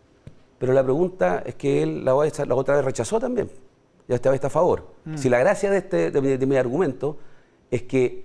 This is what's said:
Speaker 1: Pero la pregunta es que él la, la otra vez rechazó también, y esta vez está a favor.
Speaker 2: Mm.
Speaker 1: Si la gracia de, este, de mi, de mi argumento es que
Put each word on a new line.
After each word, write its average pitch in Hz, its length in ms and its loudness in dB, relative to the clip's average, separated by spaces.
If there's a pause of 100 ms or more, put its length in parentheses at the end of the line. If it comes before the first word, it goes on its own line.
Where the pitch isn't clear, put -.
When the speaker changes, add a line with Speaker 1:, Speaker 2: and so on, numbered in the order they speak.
(600)
Speaker 1:
Pero 127 120 0
la 131 120 4
pregunta 175 640 0
es 120 80 -10
que 143 260 0
él 156 240 -4
la, 131 80 2
la 139 420 0
otra 135 200 2
vez 143 100 2
rechazó 131 340 -2
también, 240 300 -2 (580)
y 123 60 0
esta 123 160 2
vez 135 80 4
está 139 100 -2
a - 40 -2
favor. 156 340 2 (180)
Speaker 2:
Mm. 156 140 -10
Speaker 1:
Si 131 120 0
la 120 100 4
gracia 196 320 2
de, 196 80 2
este, 170 320 -2
de 143 100 0
mi, 135 160 0
de 131 80 0
mi 135 100 2
argumento 139 640 0 (540)
es 123 100 0
que 127 440 0